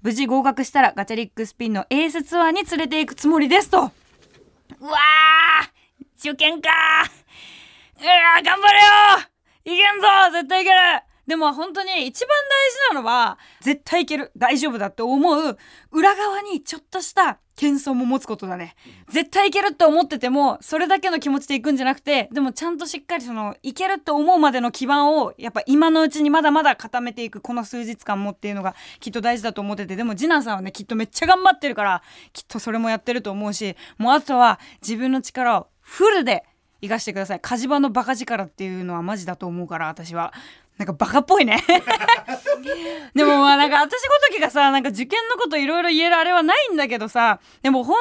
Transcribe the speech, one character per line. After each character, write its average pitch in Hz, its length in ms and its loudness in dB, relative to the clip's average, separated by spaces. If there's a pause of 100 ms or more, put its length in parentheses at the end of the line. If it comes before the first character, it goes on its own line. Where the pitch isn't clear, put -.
無 226 100 -4
事 247 160 -2
合 262 160 0
格 262 220 -2
し - 60 -12
た 277 100 2
ら 214 140 2
ガ 196 100 -6
チ 233 80 -10
ャ - 20 -6
リ 226 120 -6
ッ - 60 -20
ク 220 120 -8
ス - 100 -14
ピ 233 140 -6
ン 214 40 -2
の 196 160 -4
エ 302 180 0
ー 294 40 -8
ス 311 120 -6
ツ 339 140 -6
ア 339 100 4
ー 330 40 0
に 381 120 -2
連 320 160 -6
れ 277 100 -4
て 311 100 -2
行 311 100 -4
く - 60 -14
つ 285 140 -2
も 320 100 4
り 285 80 2
で 359 140 4
す 403 80 -4
と。 370 100 4
う - 1040 -10
わ 302 120 -2 (640)
ー、 - 680 -14
受 - 20 -8
験 311 260 0
か 320 100 -2
ー。 - 1300 -4
う 311 40 -6
わ 339 340 6
ー、 - 20 -2
頑 359 160 0
張 403 120 6
れ 403 80 6
よ 415 60 10 (800)
ー。 339 100 -6
い - 20 -2
け 403 200 4
ん 381 40 -8
ぞ 415 60 4 (220)
ー、 - 20 -4
絶 330 160 -4
対 370 160 0
い - 20 -2
け 381 60 4
る。 370 60 8 (500)
で 311 80 -4
も 302 180 0
本 320 200 -8
当 392 100 -6
に 359 240 -4
一 - 140 -10
番 508 80 -2 (600)
大 - 20 2
事 311 40 -2
な 262 60 -6
の 226 60 -8
は、 233 300 0 (240)
絶 285 220 -2
対 349 200 0
い - 20 -8
け 302 120 -6
る、 277 180 -10
大 247 220 0
丈 294 120 -4
夫 233 80 -6
だ 202 100 -4
っ - 80 -18
て 226 80 -6
思 285 340 2
う 294 200 -4 (340)
裏 381 240 2
側 403 260 -6
に 392 220 -8
ち - 120 -12
ょ - 40 -16
っ - 100 -20
と 370 120 -8
し - 120 -10
た 339 260 0 (160)
謙 285 360 -2
遜 254 40 -2
も 247 100 -2
持 262 140 0
つ - 80 -14
こ 214 100 -8
と 190 100 -14
だ 180 100 -10
ね。 170 180 -16 (340)
絶 311 220 -2
対 392 160 0
い 302 40 -4
け 403 100 -2
る 403 100 -2
っ - 40 -10
て 339 100 4
思 311 180 4
っ - 40 -8
て 277 120 -8
て 247 100 -4
も、 269 320 0
そ - 160 -6
れ 339 100 -2
だ 381 120 2
け 381 100 -4
の 330 100 -2
気 285 100 -4
持 269 100 -2
ち - 80 -12
で 277 80 -2
い 233 60 -4
く 294 100 -2
ん 269 60 0
じ 262 60 -6
ゃ - 20 -4
な 262 100 0
く - 40 -14
て、 277 320 -2
で 277 100 -4
も 262 120 -2
ち - 100 -12
ゃ 339 60 -4
ん 339 80 -6
と 330 80 -10
し 311 120 -10
っ - 80 -20
か 339 120 -6
り 247 60 -12
そ 240 100 -12
の、 214 300 -10
い 262 100 -10
け 381 140 -4
る 392 60 -2
っ - 60 -6
て 320 120 -6
思 302 240 2
う - 20 6
ま 302 140 4
で 254 80 -2
の 240 120 -4
基 262 160 -8
盤 285 300 2
を、 226 200 -2
や 226 120 -12
っ - 20 -12
ぱ 214 140 -6
今 302 240 4
の 320 120 4
う 311 80 2
ち 302 120 -6
に 294 80 2
ま 311 120 2
だ 302 100 2
ま 311 120 2
だ 277 120 4
固 240 260 -8
め 240 100 -8
て 233 120 -12
い 226 60 -8
く、 208 120 -16
こ 240 120 -10
の 233 120 -6
数 240 180 -12
日 220 200 -12
間 202 200 -4
も 202 80 -6
っ 196 40 -14
て - 120 -10
い 208 40 -6
う 202 40 -8
の 196 60 -8
が 185 140 -6 (240)
き - 100 -14
っ 190 40 -10
と 233 80 -6
大 240 160 0
事 202 60 -12
だ 226 80 -6
と 208 100 -10
思 202 120 -6
っ - 20 -8
て 196 120 -10
て、 190 80 -10
で 226 80 -6
も 220 120 -6
次 240 120 -4
男 302 160 2
さ 220 100 -6
ん - 40 -4
は 190 40 -10
ね、 190 100 -12
き 202 120 -16
っ - 20 -20
と 220 100 -8
め 220 100 -4
っ - 20 -6
ち - 160 -10
ゃ 330 40 0
頑 370 160 4
張 381 80 6
っ - 80 -2
て 294 80 -4
る 247 80 -6
か 208 80 -4
ら、 185 200 -2 (300)
き - 80 -18
っ - 60 -20
と 220 120 -12
そ 226 120 -8
れ 226 60 -4
も 226 120 -4
や 220 80 -2
っ 220 60 -20
て 247 100 -4
る 247 80 -6
と 202 100 -10
思 208 160 -8
う 208 60 -6
し、 196 220 -8 (220)
も 233 140 0
う - 20 4
あ 294 80 2
と 269 160 -4
は 240 220 4 (220)
自 226 140 -8
分 262 160 -4
の 262 100 -2
力 240 380 -2
を - 80 -10 (120)
フ - 300 0
ル 370 140 2
で 226 200 -2 (380)
生 202 80 -10
か 220 100 -4
し - 60 -10
て 202 80 -8
く 196 60 -8
だ 190 60 -6
さ 190 100 -8
い。 175 40 -10
火 - 180 -6
事 247 100 -6
場 285 120 0
の 277 100 2
バ 240 140 -2
カ 254 120 -4
力 226 280 -6
っ 185 40 -12
て - 160 -14
い 185 160 -8
う 185 40 -8
の 180 120 -8
は 170 60 -8
マ 196 160 -6
ジ 175 80 -14
だ 180 100 -10
と 180 120 -12
思 175 160 -8
う 160 40 -10
か 165 100 -8
ら、 160 100 -6
私 165 260 -14
は。 170 200 -6 (440)
な 208 60 -8
ん 180 40 -8
か 185 60 -4
バ 156 140 -2
カ 262 120 0
っ - 60 2
ぽ 381 140 6
い 269 60 4
ね。 220 180 2
<laughs> 370 1500 -2
で 294 80 4
も 285 160 4
ま 277 140 6
あ 277 40 6
な 285 100 4
ん - 20 -6
か 285 80 2
私 294 140 0
ご 554 360 2
と - 60 -4
き 440 80 -6
が - 80 0
さ、 277 220 2
な 269 80 0
ん 254 40 -2
か 269 60 -4
受 226 160 -6
験 415 140 -4 (100)
の 480 120 -4
こ 466 60 -2
と 311 80 -4
い 277 100 -2
ろ 330 140 -2
い 349 40 0
ろ 349 60 0
言 320 180 2
え - 20 0
る 339 80 2
あ 330 60 2
れ 359 100 0
は 339 100 4
な 339 100 2 (100)
い 440 100 -4
ん - 20 -2
だ 277 140 -2
け 240 80 -4
ど 214 100 -8
さ、 233 320 0 (220)
で 269 80 0
も 262 160 0
本 320 160 0